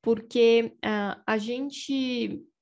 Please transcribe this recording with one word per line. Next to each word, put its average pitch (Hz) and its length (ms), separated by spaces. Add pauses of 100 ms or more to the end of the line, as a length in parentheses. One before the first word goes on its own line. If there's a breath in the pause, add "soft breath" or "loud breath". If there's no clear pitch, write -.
porque, 233 800
ah, 208 440
a 220 100
gente 247 1040 (200)